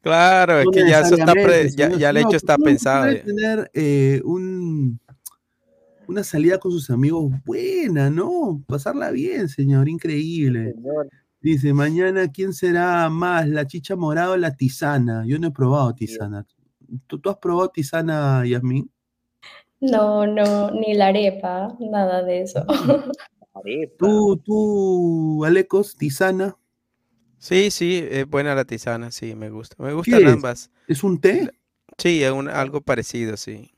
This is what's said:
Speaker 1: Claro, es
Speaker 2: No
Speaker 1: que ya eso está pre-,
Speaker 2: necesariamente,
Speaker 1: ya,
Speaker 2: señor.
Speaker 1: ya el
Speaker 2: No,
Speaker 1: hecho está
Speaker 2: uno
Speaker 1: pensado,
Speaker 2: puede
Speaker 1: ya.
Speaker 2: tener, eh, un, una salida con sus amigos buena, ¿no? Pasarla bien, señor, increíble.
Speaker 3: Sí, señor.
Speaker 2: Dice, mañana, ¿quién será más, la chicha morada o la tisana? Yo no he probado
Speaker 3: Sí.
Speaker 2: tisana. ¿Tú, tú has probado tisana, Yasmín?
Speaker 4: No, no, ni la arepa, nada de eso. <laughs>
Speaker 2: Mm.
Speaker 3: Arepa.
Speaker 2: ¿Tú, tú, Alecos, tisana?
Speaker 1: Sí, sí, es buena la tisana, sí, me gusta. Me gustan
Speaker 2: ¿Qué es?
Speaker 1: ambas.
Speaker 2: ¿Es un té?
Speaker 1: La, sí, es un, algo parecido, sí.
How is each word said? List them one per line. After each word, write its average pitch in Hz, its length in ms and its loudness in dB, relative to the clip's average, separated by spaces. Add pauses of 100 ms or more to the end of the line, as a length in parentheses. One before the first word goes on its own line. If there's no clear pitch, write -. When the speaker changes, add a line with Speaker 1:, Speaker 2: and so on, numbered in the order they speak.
Speaker 1:
Claro, 175 580 4
es 175 60 4
Speaker 2:
No 185 60 4
Speaker 1:
que 185 180 6
ya 156 100 8
eso 170 160 6
está 165 180 4
pre-, 196 80 6 (220)
Speaker 2:
necesariamente, 139 140 -2
Speaker 1:
ya, 147 80 4
Speaker 2:
señor. 175 160 0
Speaker 1:
ya 143 80 4
el 147 60 0
Speaker 2:
No, 233 120 4
Speaker 1:
hecho 190 100 2
está 151 200 2
Speaker 2:
uno 294 80 2
Speaker 1:
pensado, 254 400 4
Speaker 2:
puede 277 140 2
Speaker 1:
ya. 208 40 -14
Speaker 2:
tener, 214 500 -4
eh, 139 520 2
un, 170 760 -4 (1080)
una 190 180 -6
salida 170 340 2
con 185 140 -4
sus 156 160 -6
amigos 143 420 0 (140)
buena, 226 640 -2
¿no? 190 580 -2
Pasarla 147 440 -6
bien, 277 360 -4
señor, 139 400 2
increíble. 156 880 -4
Speaker 3:
Sí, 113 60 -18
señor. 143 280 -6 (320)
Speaker 2:
Dice, 143 320 0
mañana, 170 580 0
¿quién 190 220 -6
será 175 560 0
más, 165 380 -2
la 147 180 -2
chicha 160 300 -8
morada 170 360 -2
o 190 60 0
la 165 180 -2
tisana? 127 680 -2
Yo 135 140 -2
no 165 80 -2
he 160 40 -2
probado 135 400 0
Speaker 3:
Sí. 113 40 -8 (120)
Speaker 2:
tisana. 104 380 -10 (640)
¿Tú, 151 120 -12
tú 190 120 -4
has 202 60 -8
probado 180 320 -2
tisana, 151 760 -2
Yasmín? 123 460 -2 (880)
Speaker 4:
No, 214 480 2
no, 208 440 0
ni 220 240 -2
la 202 120 4
arepa, 196 720 -2
nada 202 440 -2
de 180 180 -2
eso. 185 260 -6
<laughs> 269 480 0 (400)
Speaker 2:
Mm. 98 40 -16
Speaker 3:
Arepa. 123 400 -8
Speaker 2:
¿Tú, 208 440 4
tú, 180 1000 0
Alecos, 190 500 2
tisana? 190 640 -2 (800)
Speaker 1:
Sí, 190 340 0
sí, 170 400 -2
es 135 180 -4
buena 143 240 -2
la 135 120 0
tisana, 117 460 -8
sí, 113 220 -12
me 110 160 -12
gusta. 110 320 -16
Me 139 120 -8
gustan 190 260 4
Speaker 2:
¿Qué 185 60 8
es? 135 80 6
Speaker 1:
ambas. 120 380 -6 (180)
Speaker 2:
¿Es 151 160 -2
un 180 160 0
té? 220 240 2
Speaker 1:
La, - 60 -10 (460)
sí, 170 240 0
es 135 120 2
un, 139 160 -6
algo 143 320 -4
parecido, 117 560 -4
sí. 107 400 -16